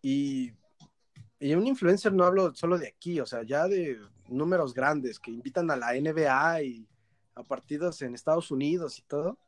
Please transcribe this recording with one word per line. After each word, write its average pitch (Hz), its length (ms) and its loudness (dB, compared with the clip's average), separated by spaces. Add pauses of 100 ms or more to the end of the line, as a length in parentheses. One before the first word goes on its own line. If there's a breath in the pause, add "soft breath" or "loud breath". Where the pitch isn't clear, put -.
Y, 135 500 -2 (880)
y 143 160 0
un 190 100 4
influencer 202 460 2
no 185 140 6
hablo 180 300 4
solo 170 220 0
de 151 120 -6
aquí, 170 320 -6
o 120 40 -4
sea, 117 180 -8
ya 143 240 0
de 175 300 -2 (300)
números 151 460 0
grandes 131 460 0
que - 120 -14
invitan 135 400 -2
a 139 60 0
la 120 180 -2
N 147 160 0
B 156 160 2
A 156 340 2
y 117 260 -8 (480)
a 120 80 -16
partidos 147 580 -6
en 123 140 -8
Estados 160 360 0
Unidos 147 480 -2
y - 40 -20
todo. 160 340 -4 (100)